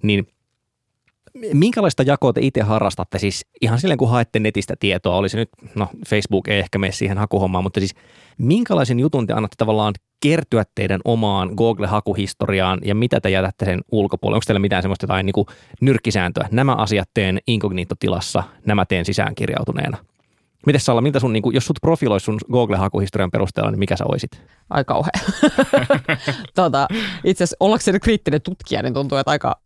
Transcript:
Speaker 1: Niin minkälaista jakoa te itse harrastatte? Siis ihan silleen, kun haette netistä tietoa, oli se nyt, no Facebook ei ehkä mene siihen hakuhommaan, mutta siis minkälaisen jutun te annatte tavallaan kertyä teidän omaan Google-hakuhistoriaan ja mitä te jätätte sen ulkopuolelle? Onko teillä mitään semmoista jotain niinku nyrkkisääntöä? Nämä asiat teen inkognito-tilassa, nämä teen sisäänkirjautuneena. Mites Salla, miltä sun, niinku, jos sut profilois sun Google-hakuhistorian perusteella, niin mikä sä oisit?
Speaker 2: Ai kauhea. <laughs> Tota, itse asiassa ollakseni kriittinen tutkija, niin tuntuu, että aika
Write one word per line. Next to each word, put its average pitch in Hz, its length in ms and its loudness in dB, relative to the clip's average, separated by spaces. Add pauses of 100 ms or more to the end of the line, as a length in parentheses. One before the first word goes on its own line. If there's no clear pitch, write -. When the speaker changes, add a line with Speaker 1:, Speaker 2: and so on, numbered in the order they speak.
Speaker 1:
Niin 101 240 2 (1300)
minkälaista 185 500 2
jakoa 135 300 2
te 117 80 0
itse 127 200 0
harrastatte? 104 580 0
Siis 98 260 -2 (160)
ihan 117 180 2
silleen, 160 180 0
kun 127 120 2
haette 117 300 2
netistä 107 400 -2
tietoa, 92 360 0
oli 95 140 2
se 101 80 -4
nyt, 113 120 -4 (260)
no 104 120 -2 (220)
Facebook 101 380 0
ei 101 120 2
ehkä 98 200 -4
mene 95 120 -2
siihen 98 260 -2
hakuhommaan, 95 460 0
mutta 95 160 -2
siis 95 160 -4 (420)
minkälaisen 139 600 2
jutun 127 280 0
te 113 60 -2
annatte 107 240 -4
tavallaan 107 360 0 (260)
kertyä 143 440 0 (120)
teidän 98 300 -2
omaan 101 520 0
Google-hakuhistoriaan 101 1300 0
ja 101 100 0
mitä 117 260 2
te - 80 0
jätätte 95 360 0
sen 92 160 -2 (100)
ulkopuolelle? 104 460 0
Onko 113 100 -2
teillä 104 120 2
mitään 98 240 0
semmoista 95 200 -2
jotain 95 220 -2
niinku 98 200 0 (360)
nyrkkisääntöä? 110 680 0
Nämä 131 240 2
asiat 104 380 0
teen 95 340 0
inkognito-tilassa, 98 960 -2 (220)
nämä 104 200 2
teen 90 200 0
sisäänkirjautuneena. - 920 -4 (680)
Mites 139 200 2
Salla, 117 160 4
miltä 139 180 2
sun, 113 140 0
niinku, 110 180 0
jos 123 140 2
sut - 160 -2
profilois 151 440 2
sun 107 120 -2 (140)
Google-hakuhistorian 98 800 0
perusteella, 104 400 0
niin 104 80 -4
mikä 98 160 0
sä 95 120 -4
oisit? - 240 -4 (380)
Speaker 2:
Ai 139 160 0
kauhea. - 260 -2 (760)
<laughs> - 680 -2
Tota, 139 320 2 (360)
itse 185 200 2
asiassa 170 160 -2
ollakseni 196 400 2
kriittinen 165 420 0
tutkija, - 400 -6
niin 123 120 -2
tuntuu, 139 240 -2
että 135 140 0
aika 147 240 0 (100)